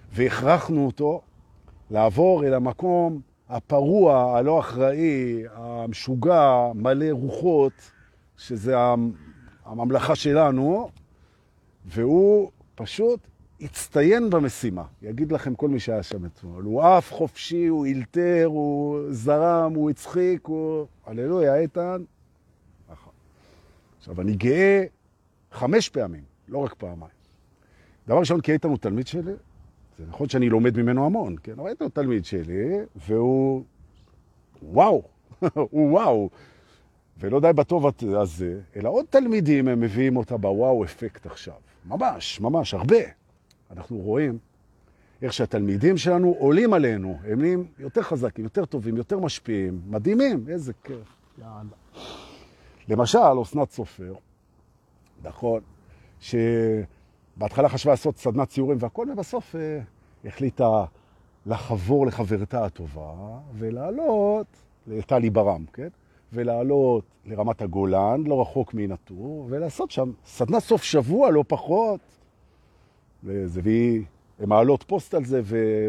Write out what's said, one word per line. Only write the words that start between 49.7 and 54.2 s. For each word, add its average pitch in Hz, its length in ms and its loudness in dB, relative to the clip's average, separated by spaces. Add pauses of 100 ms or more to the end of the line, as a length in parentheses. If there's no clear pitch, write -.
מדהימים, 160 640 0
איזה 151 240 -8 (120)
כיף. 117 320 -18 (220)
יאללה. 110 720 -20 (800)
למשל, 131 540 4
אסנת 139 280 -4
סופר, 95 440 -12 (1080)